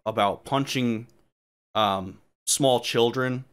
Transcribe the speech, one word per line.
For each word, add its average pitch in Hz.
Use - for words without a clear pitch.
about 104
punching, 127
um, 98
small 131
children 127